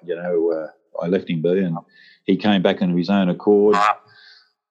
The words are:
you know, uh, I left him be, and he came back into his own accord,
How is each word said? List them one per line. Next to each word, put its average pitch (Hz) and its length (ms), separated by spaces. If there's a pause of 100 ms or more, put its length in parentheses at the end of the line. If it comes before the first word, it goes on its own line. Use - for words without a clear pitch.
you 85 120
know, 85 360
uh, - 500
I 85 60
left 92 220
him 82 100
be, 87 200
and 85 180 (460)
he 98 120
came 101 240
back 95 220
into 90 140
his 87 120
own 98 220
accord, 104 460 (960)